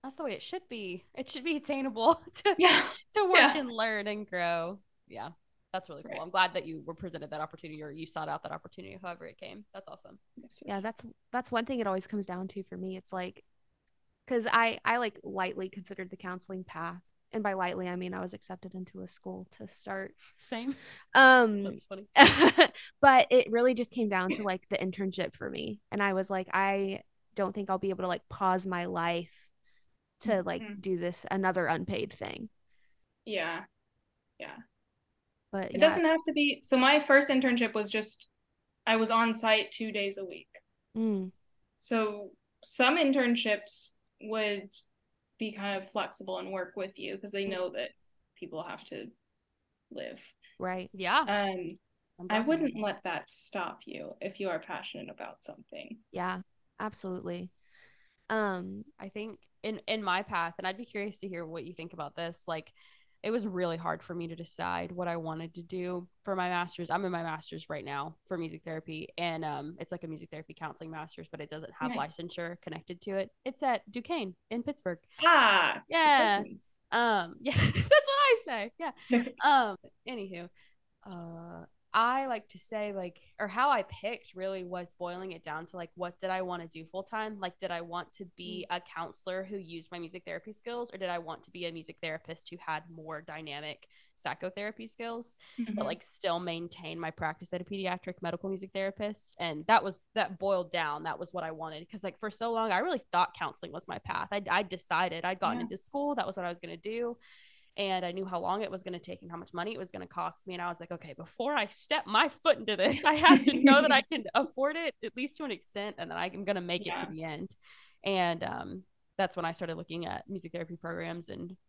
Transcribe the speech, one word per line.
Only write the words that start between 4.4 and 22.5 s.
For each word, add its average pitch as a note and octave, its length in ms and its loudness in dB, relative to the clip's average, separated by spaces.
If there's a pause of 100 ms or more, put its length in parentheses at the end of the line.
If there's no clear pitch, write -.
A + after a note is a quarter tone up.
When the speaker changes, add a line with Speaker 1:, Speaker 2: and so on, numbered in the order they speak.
Speaker 1:
Yeah. A2+ 220 -10 (420)
That's F#3 160 -6
really D3+ 160 -14
cool. - 140 -10
Speaker 2:
Right. - 20 -6
Speaker 1:
I'm E3 100 -8
glad F#3 240 6
that F3+ 120 -2
you D#3+ 200 -10
were E3 80 -8
presented D#3+ 360 -10
that D3+ 100 -6
opportunity D#3 420 -10
or D3+ 80 -10
you D#3+ 160 -10
sought D#3 220 -6
out D3+ 160 -4
that - 80 -8
opportunity, F#3 500 -14
however E3+ 240 -10
it - 120 -16
came. G#3 340 -14
That's G3 160 -16
awesome. - 300 -20 (180)
Speaker 2:
Yes, - 300 -20
Speaker 3:
Yeah, G3 140 -4
Speaker 2:
yes. - 0 -
Speaker 3:
that's, A3 220 -8 (300)
that's B3 200 -4
one A#3 140 2
thing C4 140 -2
it G#3+ 60 0
always F#3+ 200 0
comes G3+ 200 -4
down F#3 220 -6
to G3 140 -10
for F#3 140 -12
me. F#3 200 -8
It's - 160 -10
like, F#3 320 -8 (840)
'cause A#3 240 0
I, A3+ 340 4
I, A#3 140 2
like, A3+ 240 -2
lightly F#3+ 460 -4
considered F#3 420 -10
the F#3+ 60 -14
counseling F#3 480 -10
path. E3+ 380 -10 (300)
And A3 100 -2
by G3+ 120 0
lightly, F3+ 340 -2
I F3+ 80 -4
mean F3+ 180 -6
I F#3 60 -6
was F#3 140 -6
accepted F#3 400 -12
into F#3 260 -10
a F#3 80 -10
school F#3 440 -12
to G#3+ 160 -14
start. G3 460 -10 (240)
Speaker 1:
Same. B3 380 -6 (380)
Speaker 3:
Um, B3 500 10
Speaker 1:
That's - 200 -6
funny. G3 220 -12 (100)
Speaker 3:
<laughs> D#4 560 10 (300)